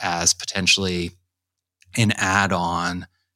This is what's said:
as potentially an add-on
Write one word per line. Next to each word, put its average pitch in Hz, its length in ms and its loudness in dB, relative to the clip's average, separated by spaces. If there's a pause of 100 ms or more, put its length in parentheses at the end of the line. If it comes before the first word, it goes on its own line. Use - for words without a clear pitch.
as 85 320 0
potentially 90 800 -2 (840)
an 110 180 4
add-on 90 920 0 (300)